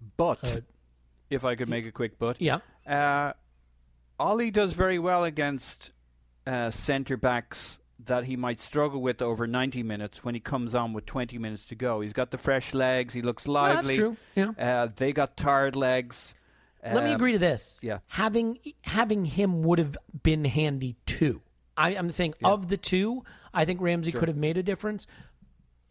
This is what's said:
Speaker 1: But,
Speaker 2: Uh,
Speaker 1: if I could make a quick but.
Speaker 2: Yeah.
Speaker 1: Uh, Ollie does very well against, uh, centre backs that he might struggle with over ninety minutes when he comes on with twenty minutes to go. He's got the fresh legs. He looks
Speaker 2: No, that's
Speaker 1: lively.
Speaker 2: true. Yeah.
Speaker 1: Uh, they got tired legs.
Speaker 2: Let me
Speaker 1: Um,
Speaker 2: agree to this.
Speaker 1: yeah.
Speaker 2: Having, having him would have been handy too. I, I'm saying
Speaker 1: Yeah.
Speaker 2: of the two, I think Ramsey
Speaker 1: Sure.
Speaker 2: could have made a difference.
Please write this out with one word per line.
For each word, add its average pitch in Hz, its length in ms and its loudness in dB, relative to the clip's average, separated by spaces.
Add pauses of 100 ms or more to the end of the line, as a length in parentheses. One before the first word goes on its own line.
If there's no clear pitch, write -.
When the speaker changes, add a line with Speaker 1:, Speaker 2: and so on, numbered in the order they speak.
(160)
Speaker 1:
But, 170 260 2 (140)
Speaker 2:
Uh, 120 40 -6 (680)
Speaker 1:
if 131 140 -2
I 123 100 2
could 117 140 -4
make 117 180 -2
a 110 60 -12
quick 113 260 -4
but. 120 220 -2
Speaker 2:
Yeah. 151 180 2 (260)
Speaker 1:
Uh, 143 480 2 (840)
Ollie 220 320 2
does 202 220 2
very 185 260 2
well 175 260 2
against, 147 680 -4 (540)
uh, 120 240 -2
centre 135 460 -2
backs - 640 -2 (180)
that 123 260 -2
he 127 120 -6
might 123 240 -2
struggle 143 400 -2
with 123 200 0
over 117 260 0
ninety 127 360 0
minutes 104 400 -6
when 120 120 -4
he 117 60 -6
comes 120 360 -4
on 117 160 0
with 107 140 -8
twenty 120 320 -6
minutes 110 280 -8
to - 80 -12
go. 110 260 -2
He's 107 120 -4
got 127 180 -2
the 127 80 -6
fresh 135 340 0
legs. 127 420 0
He 123 80 -4
looks 117 260 -4
Speaker 2:
No, 143 60 0 (100)
that's 143 240 2
Speaker 1:
lively. 131 80 2
Speaker 2:
true. 220 200 2 (200)
Yeah. 196 200 2
Speaker 1:
Uh, 123 380 0
they 135 180 0
got 139 240 0
tired 139 380 2
legs. 127 600 0 (500)
Speaker 2:
Let 226 180 0
me - 80 2
Speaker 1:
Um, - 60 2
Speaker 2:
agree 247 160 2
to 214 80 2
this. 160 420 0
Speaker 1:
yeah. 107 160 -4 (100)
Speaker 2:
Having, 226 500 0 (240)
having 208 420 2
him 170 380 2
would 170 180 6
have 151 160 0 (260)
been 156 220 4
handy 131 500 0 (100)
too. - 380 0 (340)
I, 170 200 2
I'm 175 140 -2
saying 165 300 -2
Speaker 1:
Yeah. 185 100 6
Speaker 2:
of 196 180 0
the 196 80 0
two, 220 480 0 (280)
I 165 120 4
think 180 160 -2
Ramsey 170 320 0
Speaker 1:
Sure. 117 80 -2
Speaker 2:
could 165 80 2
have 156 80 -2
made 151 200 0
a 185 60 -2
difference. 202 460 -4 (840)